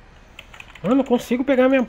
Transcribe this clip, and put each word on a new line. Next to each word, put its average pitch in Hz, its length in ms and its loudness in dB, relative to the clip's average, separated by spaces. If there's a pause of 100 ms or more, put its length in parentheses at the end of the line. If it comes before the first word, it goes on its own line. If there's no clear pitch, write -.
(840)
Mano, 247 180 2
eu 254 40 -2
consigo 247 380 -2
pegar 262 260 2
minha, 262 200 2